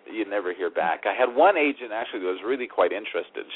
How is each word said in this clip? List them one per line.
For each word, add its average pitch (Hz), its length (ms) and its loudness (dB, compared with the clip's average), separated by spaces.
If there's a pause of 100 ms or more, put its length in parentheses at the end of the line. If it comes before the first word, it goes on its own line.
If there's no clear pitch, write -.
(120)
you'd 104 180 -4
never 98 240 -2
hear 87 160 -2
back. 82 360 0
I 101 80 0
had 123 220 2
one 180 220 6
agent, 139 360 0
actually, 113 280 -6
that 90 120 -2
was 92 120 -8
really 123 220 -2
quite 90 240 4
interested. 87 540 -6 (100)